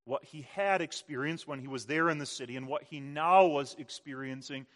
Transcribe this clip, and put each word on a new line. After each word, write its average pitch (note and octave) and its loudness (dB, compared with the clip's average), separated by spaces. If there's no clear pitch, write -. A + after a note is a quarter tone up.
what B2+ -4
he D3+ -16
had G3 2
experienced D3+ -6
when C#3 -8
he C3 -10
was C3 -6
there D#3+ 2
in D#3 2
the D3 -4
city B2+ -8
and C3 -8
what C#3 -4
he D#3 -14
now D#3 6
was C#3+ 0
experiencing C3+ -10